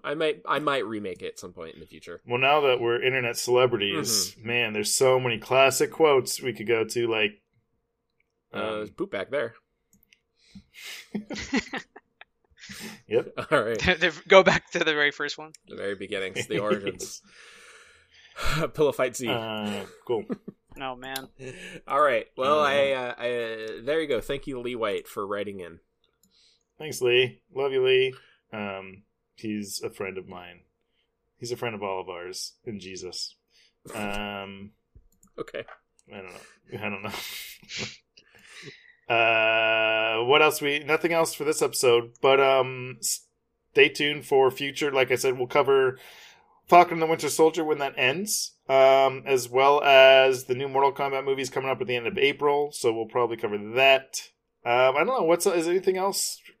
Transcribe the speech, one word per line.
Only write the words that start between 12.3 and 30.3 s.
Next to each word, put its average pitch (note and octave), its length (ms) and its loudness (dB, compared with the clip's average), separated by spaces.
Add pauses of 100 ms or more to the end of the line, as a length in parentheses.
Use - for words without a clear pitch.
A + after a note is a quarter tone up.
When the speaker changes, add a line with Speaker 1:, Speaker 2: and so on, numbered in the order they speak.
Speaker 2:
Yep. A2+ 300 -2
Speaker 1:
<laughs> - 120 -10
All C#3+ 140 4
right. A#2 340 -2 (240)
Speaker 3:
<laughs> - 60 -20
Go F#3+ 140 10
back E3+ 300 0
to F3 60 -4
the E3+ 140 0
very D3 180 2
first D3 280 -10
one. D#3 140 -20 (140)
Speaker 1:
The - 100 -18
very G2 200 -8
beginnings, F#2+ 500 -8
the G#2+ 120 -4
Speaker 2:
<laughs> G2+ 40 -4
Speaker 1:
origins. G#2 600 -6 (1120)
<laughs> D3+ 380 -2
Pillow C#3+ 180 2
Fight C3 240 -2
Z. A#2+ 120 -6
Speaker 2:
Uh, G#2+ 560 -6 (220)
cool. G#3 180 -2 (560)
Speaker 3:
Oh, C3 160 -8
man. C3 320 -12 (600)
Speaker 1:
All C#3 120 0
right. B2+ 260 2 (100)
Well, C#3+ 240 0
Speaker 2:
Uh, D3 80 2
Speaker 1:
I, C#3 240 2
uh, B2 260 -6
I, A#2+ 100 -6
uh, A2+ 400 -6 (140)
there D3+ 180 -2
you D#3 60 -4
go. B2 140 0
Thank C#3 260 -8
you, B2+ 140 -8
Lee B2 160 -8
White, G2+ 320 -4
for G#2 180 -10
writing G2+ 340 -8
in. E2+ 200 -16 (1000)
Speaker 2:
Thanks, D3+ 240 -10
Lee. B2+ 400 2 (120)
Love C3+ 180 -4
you, C3 120 0
Lee. C3 300 2 (380)
Um, G2 500 -12 (320)
he's G#2+ 480 -10
a G#2+ 80 -8
friend F#2+ 260 -10
of F#2 120 -12
mine. F2+ 320 -18 (800)